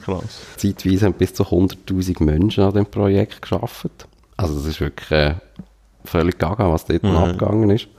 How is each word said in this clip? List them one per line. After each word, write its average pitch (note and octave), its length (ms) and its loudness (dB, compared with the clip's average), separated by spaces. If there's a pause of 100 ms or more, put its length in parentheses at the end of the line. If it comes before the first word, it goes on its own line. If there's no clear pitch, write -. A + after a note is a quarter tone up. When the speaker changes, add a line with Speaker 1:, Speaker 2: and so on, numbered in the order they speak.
Speaker 1:
krass. F#2+ 380 -8 (160)
Speaker 2:
Zeitweise F#2+ 480 0
haben F2+ 80 2
bis F#2+ 200 0
zu - 160 -2
hunderttausend F#2 720 0
Menschen E2 420 2
an G2 100 2
dem G2+ 120 2
Projekt G2+ 560 0
gearbeitet. - 680 -6 (280)
Also, D#2 200 -4
das C#2+ 100 -6
ist D#2 160 -6
wirklich, - 300 -6
äh, D2+ 240 4 (680)
völlig F2 360 0
gaga, F#2 320 0
was D#2+ 140 0
dort E2 180 0
Speaker 1:
Mhm. F#2+ 120 2
Speaker 2:
abgegangen G2 540 2
ist. G#2 180 0 (120)